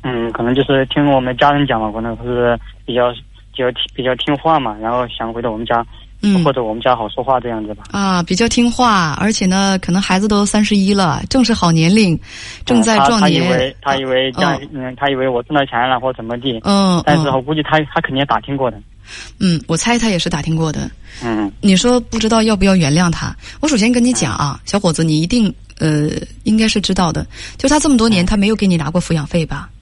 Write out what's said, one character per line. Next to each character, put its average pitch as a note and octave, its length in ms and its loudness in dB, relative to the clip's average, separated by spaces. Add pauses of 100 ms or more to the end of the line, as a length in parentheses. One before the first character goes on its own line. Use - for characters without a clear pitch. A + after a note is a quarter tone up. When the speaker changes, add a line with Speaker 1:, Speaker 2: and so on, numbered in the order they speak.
Speaker 1:
嗯， A#2 300 -4
可 A#2+ 100 -6
能 A#2+ 120 0
就 C3+ 100 2
是 C3+ 220 2
听 D3 240 0
我 C3+ 100 4
们 B2+ 160 -4
家 C#3+ 160 4
人 C#3+ 140 2
讲 B2+ 120 0
嘛， G#2+ 140 -2
可 A2+ 80 -6
能 A#2 240 -6
是 A#2+ 340 0 (280)
比 B2 80 -8
较， B2 180 2 (400)
比 - 60 -12
较 B2+ 140 0
听， A#2+ 100 -8 (140)
比 C3 60 -6
较 B2+ 120 0
听 C#3+ 240 -2
话 D#3+ 200 2
嘛， A#2+ 220 -2
然 A2+ 100 -4
后 B2 180 0
想 A#2 220 -8
回 A#2 120 -6
到 A#2+ 80 -2
我 G#2+ 80 -6
们 A#2 80 -6
家， A#2 180 0 (380)
Speaker 2:
嗯。 G3 200 2
Speaker 1:
或 D3+ 80 4
者 C3+ 140 -2
我 G#2+ 80 -4
们 A#2 100 -6
家 B2 140 2
好 A2+ 140 -4
说 - 120 -6
话 B2+ 160 0
这 A#2+ 120 -4
样 A2+ 120 -6
子 G#2 120 -10
吧。 - 160 -16
Speaker 2:
啊， F#3+ 320 0
比 F3+ 120 -2
较 A3+ 140 0
听 A#3+ 220 2
话， G3+ 500 2
而 G3+ 100 0
且 G#3+ 140 -2
呢， F#3+ 340 2
可 F#3 140 -2
能 F#3 80 2
孩 F#3 180 0
子 G3+ 80 0
都 G#3 200 2
三 G#3+ 180 2
十 G#3 100 0
一 G3 200 2
了， F3 340 0
正 C4 160 2
是 A3 80 2
好 F3+ 180 2
年 E3 240 4
龄， F#3 240 4 (460)
正 A#3+ 160 4
在 A3 200 2
壮 A3 280 4
年。 E3 140 2
Speaker 1:
啊， - 160 2
他， - 0 -
他 - 0 -
以 - 20 0
为， C3 220 -4
他 C#3 160 0
以 C3+ 80 -4
为 C3 260 0
家， C#3+ 220 0
Speaker 2:
哦。 C3 60 -6 (120)
Speaker 1:
嗯， B2+ 240 -10
他 C#3+ 140 0
以 C#3 40 0
为 C3 140 0
我 A#2+ 140 0
挣 D3+ 120 -6
到 C#3+ 120 4
钱 B2 200 -2
了 B2+ 140 0
或 C3 140 -2
怎 A#2 100 -12
么 A#2 160 -6
地。 B2 240 -4
Speaker 2:
嗯， G3 360 2
嗯。 - 40 -14
Speaker 1:
但 D3 160 4
是 D3 80 0
我 C3 140 0
估 C#3+ 120 -4
计 D3+ 80 -2
他， D#3 180 0
他 D3+ 200 -4
肯 - 80 -4
定 C3 80 -4
也 C#3 80 0
打 A#2 160 0
听 C#3 160 -6
过 C3 140 -2
的。 G2+ 100 -14 (580)
Speaker 2:
嗯， F3 300 0
我 E3 80 0
猜 A#3+ 220 0
他 A3+ 100 0
也 F#3+ 100 0
是 F3+ 120 -2
打 E3 100 -2
听 D#3+ 160 -2
过 D#3+ 160 0
的。 C#3 180 -6 (320)
Speaker 1:
嗯。 G#3+ 380 -4
Speaker 2:
你 F#3+ 160 4
说 B3 240 2
不 A#3 180 -8
知 A3 80 0
道 A3+ 160 4
要 A3 140 2
不 F#3+ 80 0
要 G3 100 4
原 E3 160 2
谅 F3 220 2
他？ - 240 -6 (240)
我 D4+ 80 0
首 D4+ 80 2
先 A3 160 2
跟 A#3+ 100 2
你 B3 120 2
讲 C3 200 -2
啊， C#3 240 -4
Speaker 1:
嗯。 - 60 -16
Speaker 2:
小 G3+ 160 -2
伙 F#3+ 100 2
子， E3 140 0
你 D#3 160 2
一 E3 60 0
定， G#3+ 280 0 (240)
呃， D3+ 300 0 (360)
应 G#3+ 120 2
该 A3 100 2
是 G#3+ 140 0
知 F#3+ 140 -2
道 F#3 180 0
的， D#3 140 -4 (320)
就 C4+ 100 0
他 D4 100 4
这 D#4 120 2
么 C4 80 4
多 A3+ 100 4
年， F#3 160 2
Speaker 1:
嗯。 - 20 0
Speaker 2:
他 G#3 120 2
没 G3 80 2
有 A3 100 2
给 G#3 100 0
你 F3+ 120 2
拿 D3 120 -4
过 F3 80 -2
抚 E3+ 140 -2
养 D#3 140 -2
费 E3 180 -2
吧？ C#3+ 240 -8 (140)